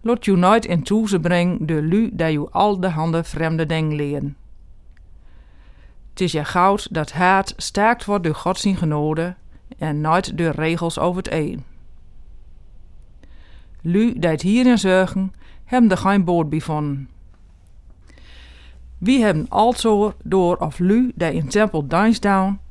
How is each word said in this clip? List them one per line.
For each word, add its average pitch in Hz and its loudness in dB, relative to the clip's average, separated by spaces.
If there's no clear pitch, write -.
Laat 233 -2
je 196 4
nooit 196 4
in 165 -2
toeze 202 0
brengen 175 0
de 156 -2
lui 190 0
die 165 -2
je 151 -2
al 196 0
de 185 0
handen 165 -2
vreemde 160 -2
dingen 156 -2
leren. 143 -6
Het - -10
is 180 0
je 147 -4
goud 190 0
dat 156 -4
haat 185 2
staakt 226 0
wordt 202 -2
door 156 0
God 185 -4
zijn 196 0
genade 156 -2
en 151 -4
nooit 160 0
door 165 0
regels 165 -2
over 180 -2
het - -6
een. - -4
Lui 208 2
die 165 2
het 156 -2
hierin 240 4
zorgen, 190 2
hebben 240 4
er 185 2
geen 196 2
boord 170 0
bij 156 -2
vonden. 147 -4
Wie 247 2
hebben 180 2
alzo 214 2
door 180 2
of 151 -6
lui 226 2
die 165 -2
in 143 -2
tempel 202 0
dans 208 2
down, 196 0